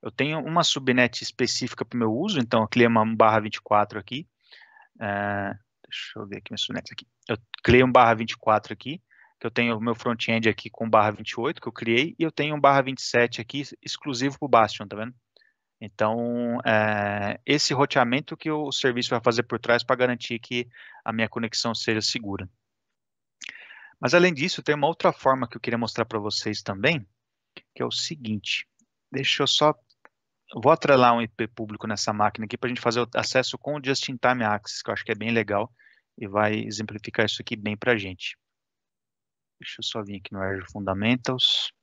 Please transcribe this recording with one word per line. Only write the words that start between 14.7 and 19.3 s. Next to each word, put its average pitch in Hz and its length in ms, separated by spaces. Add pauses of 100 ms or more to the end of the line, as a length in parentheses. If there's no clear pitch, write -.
tá 101 100
vendo? 117 180 (680)
Então, 117 840
é, 104 800
esse 147 300
roteamento 139 600
que - 140
o 151 200
serviço 123 400
vai 120 100
fazer 117 220